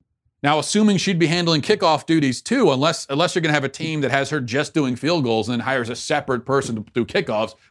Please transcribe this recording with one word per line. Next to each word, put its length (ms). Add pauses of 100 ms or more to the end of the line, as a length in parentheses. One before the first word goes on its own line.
(440)
now, 160
assuming 380
she'd 200
be 80
handling 380
kickoff 420
duties 340
too, 320
unless, 380
unless 240
you're 80
gonna 140
have 80
a 60
team 320
that 100
has 180
her 100
just 360
doing 200
field 280
goals 260
and 40
then 120
hires 240
a 60
separate 500
person 300
to 180
do 100
kickoffs, 520 (160)